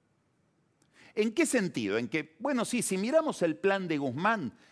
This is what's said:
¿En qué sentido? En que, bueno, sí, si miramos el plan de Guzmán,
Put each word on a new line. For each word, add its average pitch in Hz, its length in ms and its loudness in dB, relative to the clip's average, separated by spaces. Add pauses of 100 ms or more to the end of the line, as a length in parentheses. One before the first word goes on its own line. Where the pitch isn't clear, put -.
(1120)
¿En 214 200 0
qué 330 120 4
sentido? 135 520 0
En 117 100 0
que, 151 320 -6
bueno, 247 260 0
sí, 240 160 -2
si 190 160 -2
miramos 269 440 0
el 165 160 0
plan 196 300 0
de 165 100 -2
Guzmán, 143 600 -2 (140)